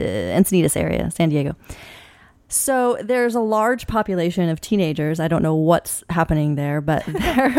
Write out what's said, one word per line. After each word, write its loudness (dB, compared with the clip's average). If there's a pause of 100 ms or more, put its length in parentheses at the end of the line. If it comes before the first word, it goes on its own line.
(400)
Encinitas 2
area, -2
San 0
Diego. 0 (920)
So 0
there's 0
a 0
large 0
population 0
of -2
teenagers. 0
I 0
don't 2
know 2
what's 2
happening 0
there, -2
but -2
<laughs> -8
there, 0